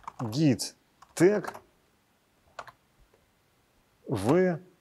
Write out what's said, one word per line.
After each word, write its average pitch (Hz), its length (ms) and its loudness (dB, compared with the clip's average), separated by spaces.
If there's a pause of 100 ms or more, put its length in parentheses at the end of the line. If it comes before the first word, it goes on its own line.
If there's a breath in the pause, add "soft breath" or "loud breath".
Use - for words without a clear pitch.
(200)
Git 127 560 0 (400)
tag 190 360 2 (2500)
В 156 540 0 (200)